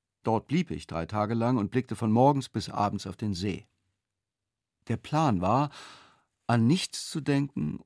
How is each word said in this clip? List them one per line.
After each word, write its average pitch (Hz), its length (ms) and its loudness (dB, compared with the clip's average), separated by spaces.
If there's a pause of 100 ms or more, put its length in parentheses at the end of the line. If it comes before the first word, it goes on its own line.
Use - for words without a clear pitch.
(240)
Dort 110 260 0
blieb 170 220 0
ich 80 160 -8
drei 82 180 -4
Tage 107 280 -2
lang 117 220 2
und 101 160 0
blickte 123 240 -2
von 110 160 0
morgens 131 380 4
bis - 200 -6
abends 101 380 -2
auf 95 80 -10
den 107 180 -4
See. 92 320 -4 (1200)
Der 113 80 -2
Plan 151 420 0
war, 120 300 2 (800)
an 117 200 4
nichts - 420 0
zu 160 120 -6
denken 143 640 -2